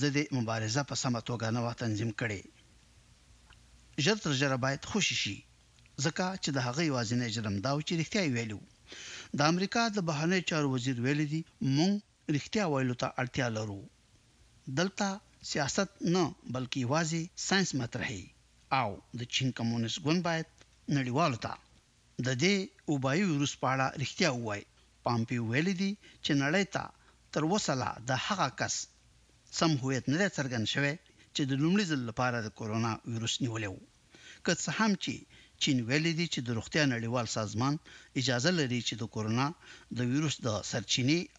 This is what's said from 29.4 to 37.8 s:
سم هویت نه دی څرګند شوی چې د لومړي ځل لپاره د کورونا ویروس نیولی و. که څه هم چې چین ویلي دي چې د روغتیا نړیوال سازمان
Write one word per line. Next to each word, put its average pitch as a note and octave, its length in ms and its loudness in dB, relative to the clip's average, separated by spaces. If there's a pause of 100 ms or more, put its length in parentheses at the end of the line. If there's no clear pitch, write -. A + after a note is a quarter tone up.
سم E3 200 4 (100)
هویت C3 300 0
نه C#3+ 80 2
دی G3+ 80 4 (100)
څرګند A#2+ 360 -2
شوی C#3+ 200 0 (400)
چې - 160 0
د - 20 2 (100)
لومړي F#3+ 280 4
ځل C#3+ 100 0 (100)
لپاره B2 300 0
د G#2+ 80 -4 (100)
کورونا A2+ 340 0 (180)
ویروس A2+ 240 -2 (100)
نیولی A2 260 -4
و. - 80 -10 (640)
که F#3+ 80 4 (100)
څه - 160 -4
هم G#3+ 140 4 (120)
چې A#2+ 100 -4 (480)
چین C3+ 160 4 (100)
ویلي D#3 300 2
دي E3+ 140 0
چې - 100 -4
د A#2 160 -2
روغتیا D3+ 260 0 (100)
نړیوال A#2 320 -2 (100)
سازمان A2 380 0 (460)